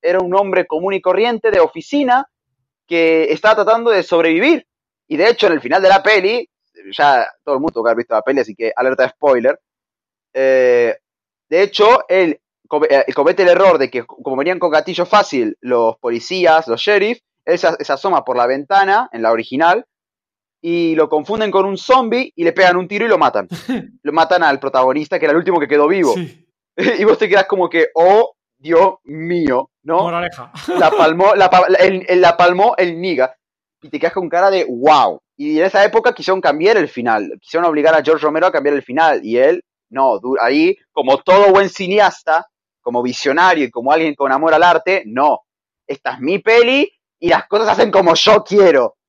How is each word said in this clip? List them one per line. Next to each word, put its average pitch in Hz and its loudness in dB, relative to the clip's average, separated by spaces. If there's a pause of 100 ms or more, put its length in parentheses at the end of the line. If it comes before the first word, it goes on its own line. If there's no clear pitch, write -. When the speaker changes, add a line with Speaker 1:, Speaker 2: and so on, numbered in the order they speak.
Speaker 1:
era 180 -2
un 180 -4
hombre 190 0
común 175 -4
y 190 -6
corriente 214 -2
de 196 0
oficina 254 -2 (640)
que 160 0
estaba 214 2
tratando 226 0
de 190 0
sobrevivir. 175 0 (400)
Y 151 -8
de 190 2
hecho, 226 0
en 175 2
el 147 -4
final 156 -2
de 190 4
la 196 4
peli, 208 0 (420)
ya 139 0 (160)
todo 143 -4
el 131 -4
mundo 160 -6
tuvo 117 -6
que 117 0
haber 113 0
visto 117 -6
la 107 0
peli, 135 -2
así 107 -8
que 113 -6
alerta 131 -2
de 131 -2
spoiler. 131 -2 (760)
Eh, 127 2 (540)
de 170 2
hecho, 208 2
él 175 0 (280)
come-, 151 -2
eh, 135 0
comete 165 0
el 180 4
error 175 4
de 135 -2
que, 120 -8
como - -10
venían 165 -4
con 165 -2
gatillo 160 -2
fácil 143 -2
los 120 -2
policías, 160 -2
los 117 -6
sheriff, 208 -2 (260)
él 170 0
se, 175 0 (140)
se 147 -6
asoma 165 -2
por 123 -6
la 120 0
ventana, 196 -2
en 113 -12
la 113 0
original, 151 -2 (760)
y 170 -2
lo 151 0
confunden 196 -4
con 190 0
un 196 -6
zombie 254 0
y 170 -6
le 170 0
pegan 180 2
un 180 -6
tiro 208 -4
y 233 -2
lo 202 2
matan. 120 -2
Speaker 2:
<laughs> - -12
Speaker 1:
Lo 143 -6
matan 165 0
al 143 0
protagonista, 135 -2
que 151 -4
era 143 2
el 156 2
último 175 -2
que 143 -4
quedó 147 2
vivo. 170 0
Speaker 2:
Sí. 156 -10 (300)
Speaker 1:
<laughs> 214 -2
Y 190 0
vos 214 2
te 214 -2
quedás 196 2
como 180 -2
que, 160 0
"Oh, 185 2 (220)
Dios 170 2
mío", 156 -4 (120)
¿no? 165 -2
Speaker 2:
Moraleja. 170 -8
<laughs> - -8
Speaker 1:
La - 4
palmó, 180 2
la 190 2
pa-, 185 4 (140)
el, 185 0
el, 180 2
la 170 4
palmó 180 2
el 175 -2
niga. 135 -2 (460)
Y 147 -20
te 139 -10
quedás 165 -4
con 180 -6
cara 180 2
de, 190 -2
"Wow". 123 2 (160)
Y 151 -4
en 170 2
esa 196 2
época 220 0
quisieron 190 -4
cambiar 175 0
el 156 0
final. 110 -4
Quisieron 170 -2
obligar 151 0
a 156 2
George 156 0
Romero 156 0
a 185 0
cambiar 147 -2
el 135 -6
final. 147 0
Y 113 -2
él, 160 2 (260)
no, 123 -2
du-, 127 -6
ahí, 147 0 (160)
como 139 0
todo 196 4
buen 196 2
cineasta, 185 -2 (340)
como 123 -4
visionario 147 0
y 117 -8
como 127 -4
alguien 156 0
con 139 -4
amor 156 0
al 156 4
arte, 175 0
"No, 131 -2 (440)
esta 135 -10
es 117 -16
mi 160 -4
peli 240 2 (300)
y - -4
las 170 0
cosas 214 0
se 214 0
hacen 208 0
como 180 4
yo 208 2
quiero". 165 4 (140)